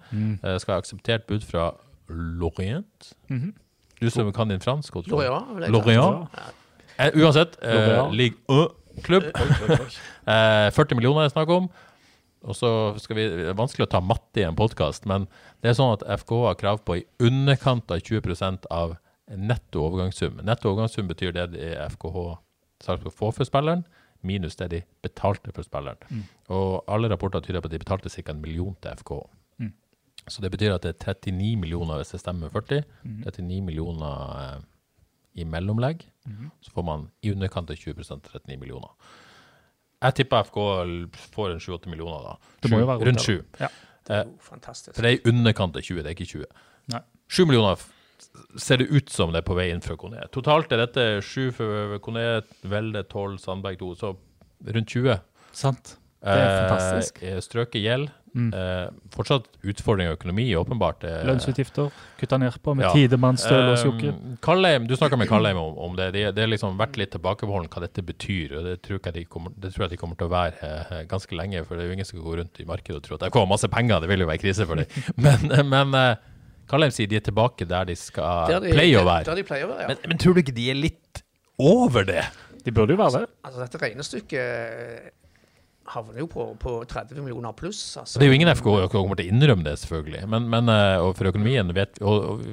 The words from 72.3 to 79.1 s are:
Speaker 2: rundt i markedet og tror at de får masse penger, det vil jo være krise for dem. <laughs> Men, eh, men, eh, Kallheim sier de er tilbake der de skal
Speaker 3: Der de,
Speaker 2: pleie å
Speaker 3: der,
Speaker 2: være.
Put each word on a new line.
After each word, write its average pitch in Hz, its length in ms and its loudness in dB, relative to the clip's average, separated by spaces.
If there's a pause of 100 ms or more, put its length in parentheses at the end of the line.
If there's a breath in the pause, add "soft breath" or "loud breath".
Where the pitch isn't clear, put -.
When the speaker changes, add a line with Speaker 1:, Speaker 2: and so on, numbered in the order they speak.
Speaker 2:
rundt 85 220 -10
i - 40 -16
markedet 82 320 -8
og 71 80 -12
tror - 100 -10
at 78 60 -10
de 92 180 0
får 101 100 6
masse 101 220 2
penger, 113 300 2
det 82 80 -2
vil 98 100 4
jo 90 80 2
være 80 140 -2
krise 98 260 0
for 80 100 -4
dem. 73 100 0 (160 loud breath)
<laughs> - 140 -8
Men, 139 360 4
eh, 139 100 6
men, 139 320 2
eh, 127 220 4 (500 soft breath)
Kallheim 143 240 2
sier 107 160 0
de 104 100 0
er 104 40 0
tilbake 110 480 0
der 90 160 0
de 87 100 -4
skal 85 540 -2
Speaker 3:
Der 170 120 2
de, 180 120 -2
Speaker 2:
pleie 156 240 8
å 92 80 8
Speaker 3:
der, - 0 -
Speaker 2:
være. 85 220 4